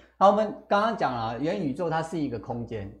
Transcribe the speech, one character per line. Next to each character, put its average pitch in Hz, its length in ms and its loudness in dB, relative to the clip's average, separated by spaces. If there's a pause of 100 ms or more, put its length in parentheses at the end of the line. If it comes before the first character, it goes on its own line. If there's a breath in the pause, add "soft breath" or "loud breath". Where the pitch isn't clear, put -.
(180 soft breath)
那 190 100 8
我 208 40 10
们 208 240 0 (140)
刚 202 120 4
刚 226 140 2
讲 156 180 0
了， 117 240 -4
元 165 220 -2
宇 147 140 -2
宙 170 160 -2
它 160 120 0
是 165 160 -6
一 147 120 -2
个 117 100 -6
空 117 260 -6
间。 104 240 -8 (100)